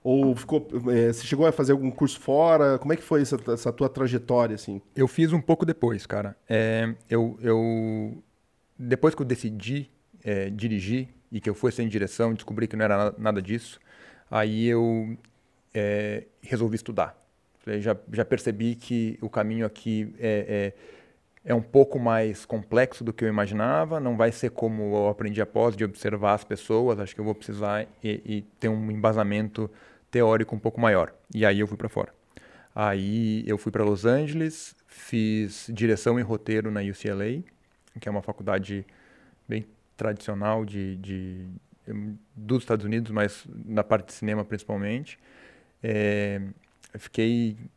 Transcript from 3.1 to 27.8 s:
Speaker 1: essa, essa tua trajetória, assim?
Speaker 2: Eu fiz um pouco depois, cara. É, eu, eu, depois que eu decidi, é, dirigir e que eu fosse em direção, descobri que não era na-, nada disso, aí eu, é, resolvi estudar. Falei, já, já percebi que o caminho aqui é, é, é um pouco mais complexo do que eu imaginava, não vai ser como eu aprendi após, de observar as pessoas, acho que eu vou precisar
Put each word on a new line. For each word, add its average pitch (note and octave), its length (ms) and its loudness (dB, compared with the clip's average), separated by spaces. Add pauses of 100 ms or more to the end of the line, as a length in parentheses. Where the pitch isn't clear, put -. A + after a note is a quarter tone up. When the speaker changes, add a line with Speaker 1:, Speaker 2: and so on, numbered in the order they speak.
Speaker 1:
essa, C#3 160 2 (160)
essa A#2 200 -2
tua C3+ 160 0
trajetória, B2 680 2
assim? G2+ 260 -8 (140)
Speaker 2:
Eu C3+ 140 4
fiz D#3+ 240 2
um E3+ 80 4
pouco E3 260 4
depois, A#2 400 0
cara. G2+ 300 -6 (120)
É, A2+ 460 2 (160)
eu, A#2 320 2
eu, A2+ 800 0 (560)
depois B2+ 360 2
que D#3 60 -8
eu C#3 60 -2
decidi, A#2 640 -4 (340)
é, G2 260 -2
dirigir G#2+ 580 -2 (240)
e G#2+ 80 -6
que - 100 -4
eu - 40 0
fosse B2 280 0
em A2+ 60 0
direção, A2 440 0
descobri A2 360 -4
que - 80 -6
não A2 80 2
era G#2 120 4
na-, G2+ 220 0
nada G#2+ 240 0
disso, G#2+ 380 -8 (500)
aí A2 380 0
eu, A2+ 500 0 (560)
é, G#2 500 -2 (180)
resolvi A2+ 340 -2
estudar. F#2+ 440 -4 (380)
Falei, G#2 240 -6
já, G#2 140 0 (160)
já G#2+ 120 0
percebi A2+ 520 -2
que A#2 440 -4
o A2+ 80 -6
caminho A2 380 -2
aqui G#2+ 520 -4
é, G#2 540 0 (720)
é, - 60 -6
é B2 40 2
um A#2 60 2
pouco C#3 380 6
mais A2+ 480 0
complexo A#2 560 0
do A2+ 100 -4
que - 120 -2
eu A2 40 2
imaginava, A2 680 0
não B2 180 -2
vai A2+ 140 4
ser A#2 220 -4
como G#2+ 420 -2
eu G#2 140 2
aprendi G#2 340 -2
após, A2 340 0
de G#2+ 80 -2
observar G#2 500 0
as G#2 100 -4
pessoas, A2 560 0
acho G2 140 -8
que - 60 -10
eu G#2+ 40 -4
vou G#2+ 100 -2
precisar G#2 500 -4 (180)